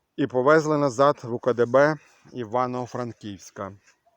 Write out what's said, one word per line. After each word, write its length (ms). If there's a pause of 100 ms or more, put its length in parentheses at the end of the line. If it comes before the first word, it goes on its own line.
(160)
і 100
повезли 520
назад 440
в 120
У 40
К 140
Д 140
Б 300 (360)
Івано-Франківська. 1400 (440)